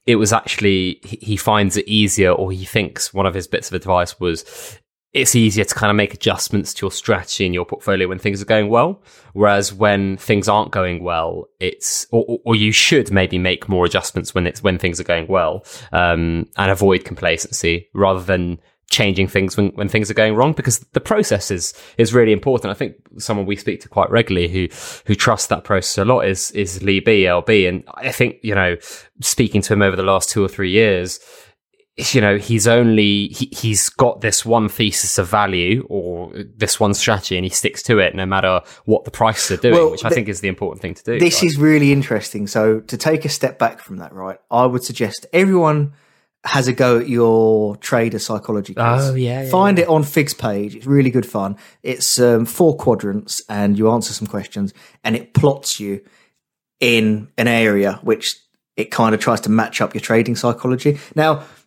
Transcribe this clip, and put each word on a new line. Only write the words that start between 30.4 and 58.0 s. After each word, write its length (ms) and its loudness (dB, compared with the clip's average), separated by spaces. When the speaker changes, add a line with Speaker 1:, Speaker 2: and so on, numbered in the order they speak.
Speaker 1:
or 20 -2
three 220 -6
years, 500 2
you 80 4
know, 160 4
he's 300 0
only, 600 4
he, 240 -8
he's 380 -2
got 320 0
this 240 -2
one 240 2
thesis 480 -2
of 100 0
value 640 0
or 420 -6
this 240 -2
one 140 4
strategy 440 -2
and 80 -2
he 40 -6
sticks 340 -4
to 160 2
it 160 2
no 100 -4
matter 360 0
what 200 0
the 60 -12
prices 460 -2
are 40 -8
doing, 140 4
Speaker 2:
Well, 160 4
Speaker 1:
which 140 -8
I 40 -2
Speaker 2:
th-, 60 0
Speaker 1:
think 140 -2
is 120 -8
the 60 -4
important 340 -6
thing 140 -8
to 80 -20
do, 160 -4
Speaker 2:
this 220 2
Speaker 1:
right? 100 4
Speaker 2:
is 60 -4
really 340 4
interesting. 560 -2
So 340 2
to 160 -10
take 280 0
a 40 -4
step 300 -4
back 200 -2
from 180 -16
that, 160 -16
right, 260 -12
I 140 4
would 180 -2
suggest 500 -6
everyone 600 2
has 240 0
a 40 -2
go 260 4
at 100 -4
your 680 4
trader 400 -2
psychology 560 -6
quiz. 120 -2
Speaker 1:
Oh, 60 -2
yeah, 280 -4
yeah, 60 -10
Speaker 2:
Find 280 4
Speaker 1:
yeah. 60 4
Speaker 2:
it 60 0
on 140 4
Fig's 300 -2
page. 400 -4
It's 120 -20
really 260 4
good 140 0
fun. 320 -6
It's, 340 -4
um, 280 4
four 320 2
quadrants 720 -4
and 280 0
you 140 4
answer 220 -2
some 140 -10
questions 460 -8
and 140 -2
it 160 -14
plots 480 0
you 200 -8
in 580 2
an 100 2
area 560 2